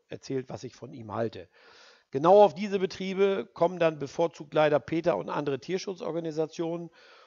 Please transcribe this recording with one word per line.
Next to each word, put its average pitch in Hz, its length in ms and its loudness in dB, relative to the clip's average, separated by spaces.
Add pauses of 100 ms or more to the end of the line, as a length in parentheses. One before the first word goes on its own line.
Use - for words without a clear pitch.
erzählt, 131 400 -8
was - 160 -12
ich 123 120 -14
von - 160 -16
ihm 110 200 -14
halte. 107 360 -6 (640)
Genau 175 320 8
auf 180 120 6
diese 196 240 -4
Betriebe 190 760 -2
kommen 175 240 0
dann 165 200 0
bevorzugt 151 540 -4
leider 151 280 4
Peter 165 360 0
und 160 120 -6
andere 143 320 -4
Tierschutzorganisationen 165 1300 -6 (360)